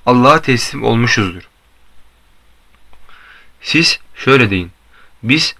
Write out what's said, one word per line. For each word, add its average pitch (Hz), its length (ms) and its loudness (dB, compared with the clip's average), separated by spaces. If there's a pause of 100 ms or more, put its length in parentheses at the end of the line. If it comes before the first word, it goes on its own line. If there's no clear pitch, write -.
Allah'a 127 360 4
teslim 123 420 -2
olmuşuzdur. 113 580 0 (2250)
Siz - 400 -2 (140)
şöyle 127 360 2
deyin: 90 200 -4 (520)
"Biz 135 380 -2